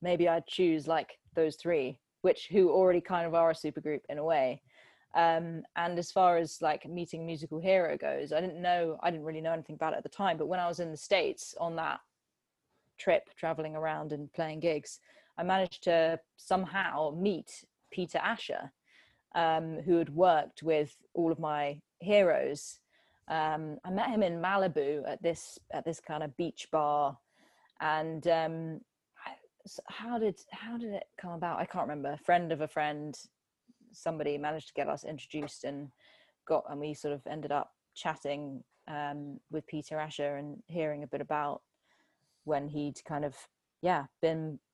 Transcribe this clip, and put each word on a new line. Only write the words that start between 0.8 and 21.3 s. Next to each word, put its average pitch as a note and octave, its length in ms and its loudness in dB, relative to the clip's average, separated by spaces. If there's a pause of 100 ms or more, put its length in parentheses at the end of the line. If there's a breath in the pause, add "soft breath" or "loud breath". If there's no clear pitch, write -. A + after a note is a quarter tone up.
like, D#3 300 -2 (180)
those D#3 180 2
three, C#3+ 460 0 (220)
which, - 280 4
who F#3 200 8
already F3+ 300 6
kind F3 240 -2
of D#3+ 100 -2
are E3 160 6
a D#3+ 40 4
supergroup D3+ 540 -4
in D3 100 -6
a D3+ 60 -2
way. D3 380 2 (520 soft breath)
Um, E3 480 2 (140)
and E3+ 220 -2
as F3 120 -4
far F3+ 280 6
as, E3 240 -2
like, D3+ 260 0
meeting E3 380 -8
musical D#3+ 340 -6
hero F3 380 4
goes, C#3+ 340 -4
I D3+ 80 2
didn't F3 220 -4
know, F3 400 2
I F3 80 2
didn't D#3 160 -4
really D#3+ 160 -6
know D#3+ 100 0
anything D#3+ 220 -6
about D#3 180 -2
it - 60 -2
at - 60 -8
the - 40 -8
time, F3+ 300 0
but D3+ 80 -2
when F3+ 140 -2
I F3 60 0
was E3+ 140 -4
in E3+ 100 -4
the D#3 60 -8
States - 640 0
on E3 160 -4
that D3 240 -4 (960)
trip, - 380 4
traveling D#3 400 -4
around D#3 360 -4
and D3 200 -8
playing D#3 280 -4
gigs, D#3 400 -2 (380 soft breath)
I E3+ 40 -2
managed F#3 420 0
to E3 340 4 (180)
somehow E3 840 0
meet F#3+ 460 -2 (260)
Peter F3 280 -4
Asher, - 540 -4 (640 soft breath)
um, D#3+ 500 0
who E3+ 120 6
had E3 140 2
worked D#3+ 520 4
with D3+ 340 2 (180)
all E3 160 2